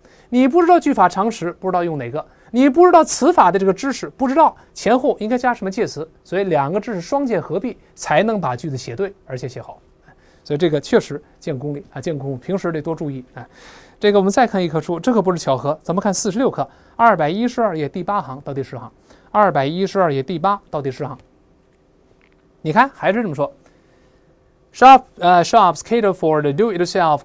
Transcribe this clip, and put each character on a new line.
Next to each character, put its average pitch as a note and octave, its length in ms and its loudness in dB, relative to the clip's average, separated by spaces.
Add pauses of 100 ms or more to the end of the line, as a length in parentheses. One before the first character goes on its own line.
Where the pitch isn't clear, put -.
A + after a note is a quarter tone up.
(300)
你 B3+ 180 2
不 D#4+ 140 2
知 E4 60 2
道 F4 120 6
句 C#4+ 140 -2
法 F#3+ 160 4
常 G3 200 -2
识， F3 220 -6
不 - 160 -10
知 F3+ 60 -4
道 F3+ 100 0
用 D#3+ 140 -4
哪 A#2+ 120 -8
个； D3 160 -10 (260)
你 C4 180 2
不 D#4+ 160 6
知 F4+ 60 6
道 E4 120 6
词 D4 300 0
法 F#3 180 4
的 F#3+ 80 0
这 F#3+ 60 0
个 F#3+ 80 2
知 C4 180 -6
识， E3 180 -10
不 B3 200 -4
知 C4 40 -2
道 D4 220 4 (180)
前 A#3 240 0
后 B3 220 0
应 G#3+ 100 -6
该 B3+ 80 -2
加 B3 160 0
什 - 100 -8
么 F#3+ 60 -6
介 G3+ 160 -4
词， D3 240 -10 (140)
所 F3 160 -4
以 G3+ 60 -2
两 D3 260 0
个 G#3+ 80 -2
知 A3+ 140 -8
识 F3 80 -6
双 C#4 240 -4
剑 A3 160 -2
合 E3 180 -6
璧， A#3 180 -8 (160)
才 D#3 300 0
能 A3 160 -2
把 C3+ 160 -4
句 D#3 140 -10
子 C3+ 80 -8
写 A#2+ 180 -12
对， G3 180 -6 (140)
而 C3 100 -12
且 C3 100 -12
写 A#2+ 140 -14
好。 - 160 -20 (680)
所 - 80 -6
以 D3 40 -4
这 E3 120 0
个 D3 120 -2
确 A3+ 180 0
实 D3 220 -8 (180)
见 D3 180 -8
功 D3 160 -8
力 C#3+ 200 -12
啊， C#3 80 -12
见 D#3 160 -6
功 C#3 140 -8
夫， C3 60 -8
平 F3+ 200 -6
时 F3+ 120 -4
得 D#3+ 120 -6
多 E3 120 -6
注 D#3 160 -8
意 C3 140 -12 (100)
啊。 B2 140 -18 (500)
这 G#3 140 2
个 G3+ 80 4
我 F#3+ 40 2
们 F#3+ 60 2
再 A#3+ 160 2
看 G3+ 160 -2
一 F3 60 -2
课 D#3 140 -2
书， E3+ 180 -6
这 B3 140 0
个 A3 80 2
不 F3+ 100 0
是 E3+ 60 -2
巧 C#3 180 -2
合， C#3 260 -4
咱 - 120 -6
们 F#3+ 80 -2
看 G3 120 0
四 G#3 160 -4
十 F3+ 80 -6
六 C4 140 0
课， - 160 -6 (300)
二 A#3 180 4
百 D#3 140 0
一 G#3+ 180 -4
十 A#3+ 140 -4
二 G3 160 -2
页 D3 100 -4
第 F3+ 160 -10
八 G3+ 180 -4
行 C3 220 -14
到 D3 100 -12
第 C3+ 80 -8
十 B2+ 160 -12
行， A2+ 140 -16 (400)
二 G#3 180 4
百 D3 160 0
一 F3 220 -4
十 G3 140 -2
二 E3 120 2
页 C3+ 80 -2
第 E3+ 160 -6
八 G3 220 -2 (100)
到 D3+ 120 -6
第 C3+ 100 -6
十 C3+ 140 -10
行， B2+ 120 -12 (1400)
你 D#3 120 -6
看 B3 200 4
还 F#3 200 -2
是 A#3 80 -2
这 G#3+ 80 -4
么 D3 60 -6
说。 C#3+ 180 -4 (1200)
Shop-， B3+ 300 8 (160)
呃， F3 240 4
shops F3+ 380 4
cater G#3+ 300 0
for D#3 300 0
the D3 100 0
do-it-yourself E3+ 720 0